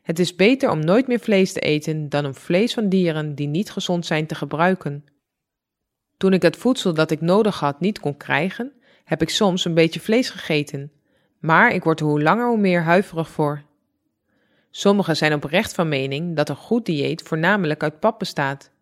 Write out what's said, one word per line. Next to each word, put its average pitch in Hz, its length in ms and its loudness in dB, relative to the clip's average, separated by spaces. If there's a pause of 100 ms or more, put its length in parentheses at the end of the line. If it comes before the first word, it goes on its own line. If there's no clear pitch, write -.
Het 170 180 -4
is 170 160 0
beter 247 340 4
om 156 100 0
nooit 190 280 2
meer 240 120 0
vlees 190 340 2
te - 60 -4
eten 151 500 -2
dan 143 160 -2
om 135 80 -6
vlees 190 400 0
van 214 160 -2
dieren 156 460 0
die 143 120 -4
niet 160 240 -4
gezond 175 340 -4
zijn 156 220 -2
te 156 80 -8
gebruiken. 151 680 -2 (1120)
Toen 190 160 2
ik 180 80 2
het 170 160 2
voedsel 233 360 0
dat 156 180 0
ik 156 100 -4
nodig 190 380 2
had 143 200 -2
niet 202 200 -2
kon 143 180 -6
krijgen, 185 540 -4 (320)
heb - 180 -4
ik 165 80 0
soms 190 360 0
een 170 80 -2
beetje 165 260 2
vlees 240 300 0
gegeten, 147 640 -4 (480)
maar 170 340 4
ik 185 100 -2
word 160 160 2
er 156 60 -2
hoe 147 160 2
langer 208 260 2
hoe 233 100 2
meer 185 240 2
huiverig 165 480 0
voor. 147 340 -2 (1040)
Sommigen 196 480 2
zijn 156 160 2
oprecht 147 400 -2
van 165 160 -2
mening 143 460 -4
dat 151 140 0
een 143 60 -4
goed - 300 -4
dieet 143 360 -2
voornamelijk 165 640 0
uit 151 160 -4
pap 226 200 0
bestaat. 143 520 -6 (100)